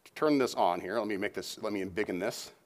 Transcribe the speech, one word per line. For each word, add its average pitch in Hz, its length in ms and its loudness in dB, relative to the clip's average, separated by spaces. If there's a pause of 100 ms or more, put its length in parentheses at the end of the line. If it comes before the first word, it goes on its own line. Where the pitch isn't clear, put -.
(160)
turn 151 200 4
this 120 200 2
on 90 240 4
here, 98 180 -4
let 107 80 -2
me 107 100 0
make 98 160 -2
this, - 300 -8
let 104 100 -2
me 98 120 -2
embiggen 95 340 -2
this. - 320 -6 (160)